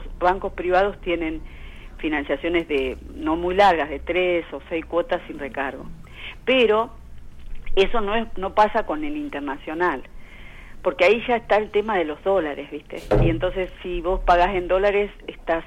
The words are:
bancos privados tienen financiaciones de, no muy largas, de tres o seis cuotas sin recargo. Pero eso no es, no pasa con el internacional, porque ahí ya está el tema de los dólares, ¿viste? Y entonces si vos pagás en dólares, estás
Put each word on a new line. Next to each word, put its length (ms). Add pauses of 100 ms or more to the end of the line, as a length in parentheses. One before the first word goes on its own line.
(200)
bancos 340
privados 480
tienen 400 (580)
financiaciones 680
de, 300 (180)
no 200
muy 200
largas, 340
de 100
tres 520
o 160
seis 180
cuotas 420
sin 120
recargo. 460 (580)
Pero 460 (880)
eso 260
no 140
es, 100 (120)
no 180
pasa 300
con 180
el 120
internacional, 840 (800)
porque 240
ahí 220
ya 80
está 220
el 120
tema 280
de 80
los 180
dólares, 480
¿viste? 260 (260)
Y 60
entonces 400 (140)
si 180
vos 200
pagás 340
en 120
dólares, 440 (160)
estás 400